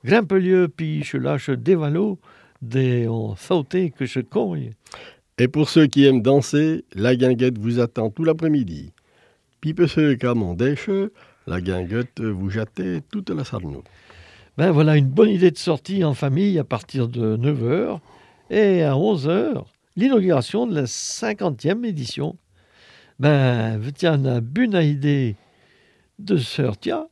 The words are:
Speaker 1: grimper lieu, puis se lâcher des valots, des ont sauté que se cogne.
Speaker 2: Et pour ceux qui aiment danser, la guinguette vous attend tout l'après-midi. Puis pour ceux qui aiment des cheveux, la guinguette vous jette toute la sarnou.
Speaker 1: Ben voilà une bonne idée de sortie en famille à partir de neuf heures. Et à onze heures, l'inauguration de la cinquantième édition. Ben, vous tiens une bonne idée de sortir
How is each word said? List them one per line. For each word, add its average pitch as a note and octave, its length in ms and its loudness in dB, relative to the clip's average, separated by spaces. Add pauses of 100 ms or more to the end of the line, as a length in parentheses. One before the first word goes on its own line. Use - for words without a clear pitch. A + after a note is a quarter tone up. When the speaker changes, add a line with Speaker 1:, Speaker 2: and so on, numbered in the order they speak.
Speaker 1:
grimper F#3+ 360 2
lieu, F3+ 280 4
puis D#3 380 -6
se - 120 -6
lâcher C3+ 400 -2
des C#3+ 180 2
valots, E3+ 440 -2 (420)
des B2 460 0
ont A2 280 -4
sauté F3+ 560 -2
que - 140 -6
se C3 140 -6
cogne. B2 540 -4 (640)
Speaker 2:
Et B2 100 4
pour C#3+ 220 0
ceux D#3 180 6
qui C#3 180 4
aiment C3 160 6
danser, D3 720 2
la A#2 220 2
guinguette B2 440 2
vous A#2 200 -2
attend A2+ 300 -2
tout D#3 140 -6
l'après-midi. D3+ 680 -2 (720)
Puis D#3 120 -4
pour F3 160 2
ceux D3+ 260 2
qui B2+ 100 -6
aiment A2 300 0
des B2+ 200 0
cheveux, G3 380 -4 (320)
la F2+ 160 -6
guinguette F#2 580 -6
vous G2 300 -4
jette A2 320 -6 (280)
toute G3+ 200 -10
la D#3 140 -6
sarnou. E2 400 -10 (760)
Speaker 1:
Ben E3+ 140 2
voilà D#3 260 4
une C#3 100 4
bonne F#3+ 220 4
idée F3+ 220 4
de - 60 -12
sortie F3+ 460 -4
en D3 120 0
famille F3 420 0
à C#3 60 -2
partir B2 440 -4
de A2+ 300 -2
neuf B2+ 260 0
heures. D#3 380 -2 (480)
Et F#3+ 340 4
à C3+ 140 2
onze E3 300 0
heures, G#3 380 -2 (300)
l'inauguration G3+ 720 2
de G3 80 -4
la C3+ 120 -2
cinquantième G3+ 1000 -4
édition. D3+ 520 -6 (840)
Ben, B2 580 2
vous A#2 140 -6
tiens D#3+ 240 0
une C3 260 0
bonne G3 340 0
idée C#3+ 600 2 (840)
de G3+ 180 0
sortir C#3 760 -4